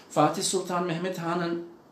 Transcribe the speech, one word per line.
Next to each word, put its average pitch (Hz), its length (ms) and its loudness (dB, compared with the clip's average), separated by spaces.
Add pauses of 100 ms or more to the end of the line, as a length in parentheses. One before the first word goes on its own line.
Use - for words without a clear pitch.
Fatih 160 340 4
Sultan 180 420 0
Mehmet 175 340 -2
Han'ın 170 460 -2 (260)